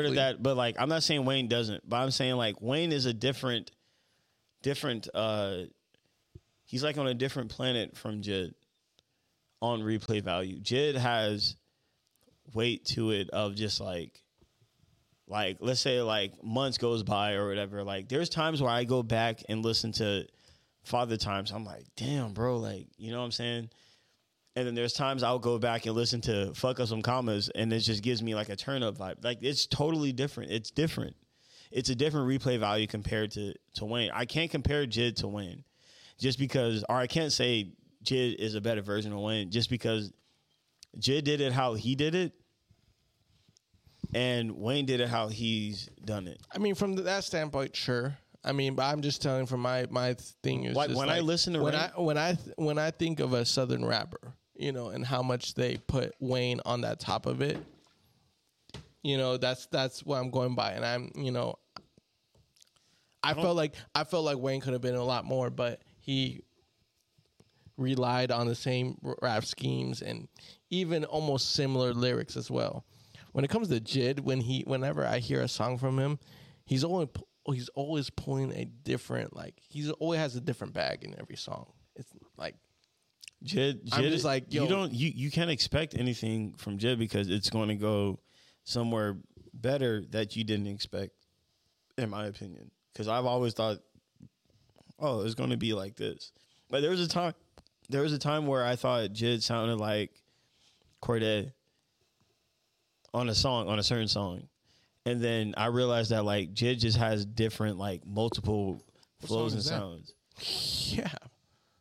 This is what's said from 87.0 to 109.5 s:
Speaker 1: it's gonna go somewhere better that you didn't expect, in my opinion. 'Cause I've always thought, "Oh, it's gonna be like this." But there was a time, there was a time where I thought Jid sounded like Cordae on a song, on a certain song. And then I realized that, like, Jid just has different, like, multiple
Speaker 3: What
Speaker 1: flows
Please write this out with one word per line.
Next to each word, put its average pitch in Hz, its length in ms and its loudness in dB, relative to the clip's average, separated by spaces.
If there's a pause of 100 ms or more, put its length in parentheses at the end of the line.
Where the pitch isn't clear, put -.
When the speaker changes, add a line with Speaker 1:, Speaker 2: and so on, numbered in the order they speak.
Speaker 1:
it's 98 180 0
gonna 107 280 0
go 101 420 2 (460)
somewhere 113 520 0 (380)
better 120 560 0
that 110 260 -2
you 113 80 0
didn't 104 220 0
expect, 101 480 -6 (800)
in 117 140 -2
my 104 160 -4
opinion. 92 440 -12 (240)
'Cause 107 140 -4
I've 120 160 2
always 123 300 2
thought, 110 240 0 (1200)
"Oh, 127 240 0
it's 113 120 -2
gonna 127 220 0
be 117 160 0
like 101 240 -4
this." 104 360 -6 (360)
But 135 140 0
there 151 80 2
was 180 100 2
a 170 80 0
time, 175 240 0 (560)
there 139 140 2
was 151 100 2
a 147 60 0
time 151 280 2
where 131 180 4
I 123 120 2
thought 120 360 2
Jid 117 300 2
sounded 117 340 2
like 107 360 0 (880)
Cordae 110 520 2 (1600)
on 120 140 2
a 110 60 0
song, 117 340 4
on 104 100 2
a 104 40 2
certain 113 260 2
song. 95 400 -2 (580)
And 120 160 0
then 113 340 2
I 107 100 2
realized 120 440 4
that, 110 140 4
like, 101 280 0
Jid 117 260 2
just 113 200 4
has 110 260 2
different, 107 540 0
like, 98 280 -4
multiple 104 800 0 (360)
Speaker 3:
What - 80 -12
Speaker 1:
flows 113 240 0